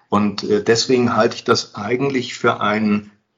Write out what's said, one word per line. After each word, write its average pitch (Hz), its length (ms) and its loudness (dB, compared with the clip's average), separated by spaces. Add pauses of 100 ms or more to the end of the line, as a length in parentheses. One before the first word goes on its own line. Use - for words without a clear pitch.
(100)
Und, 101 340 0
äh, 107 180 0
deswegen 120 540 2
halte 117 200 2
ich - 80 -14
das - 320 0
eigentlich 123 580 -4
für - 260 -2
einen 104 500 0 (280)